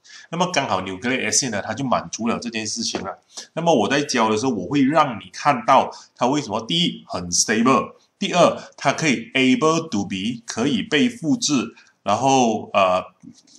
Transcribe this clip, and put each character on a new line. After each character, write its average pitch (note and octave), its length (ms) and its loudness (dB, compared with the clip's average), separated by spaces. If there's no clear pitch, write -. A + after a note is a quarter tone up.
那 E3 60 -6
么 F3 140 -2
刚 C#3+ 160 0
好 F#2+ 140 -2
nucleic G2+ 440 -4
acid G#2+ 260 0
呢， G2+ 140 -4
它 G#2+ 80 -6
就 C3+ 120 -6
满 F2+ 260 -2
足 A2+ 160 -6
了 G2+ 100 0
这 A#2 120 -10
件 A2 180 -6
事 A2 160 -6
情 - 180 -6
了。 F#2 180 -10
那 D#3+ 80 -4
么 E3 120 2
我 G#2+ 140 4
在 C#3+ 140 2
教 A#2+ 280 0
的 G#2+ 80 2
时 A2 80 -2
候， C3+ 80 0
我 F2+ 140 -6
会 C3+ 160 2
让 C#3 360 2
你 F#2+ 120 -16
看 B2+ 340 0
到 C3 240 4
它 B2 100 2
为 C#3+ 140 0
什 A2+ 80 -10
么， G#2+ 120 -4
第 E3 220 -2
一， - 240 -4
很 F2 240 -8
stable， A#2 640 2
第 F#3 140 -4
二， E3 280 4
它 - 160 0
可 C#3 160 -4
以 A2 260 -2
able C#3 540 2
to G2+ 180 -2
be， F#2+ 400 -6
可 A#2 220 -4
以 A#2+ 160 0
被 C#3 240 2
复 C3+ 300 -2
制， C3+ 360 -2
然 G2+ 140 2
后， B2 560 2
呃， F#2 280 4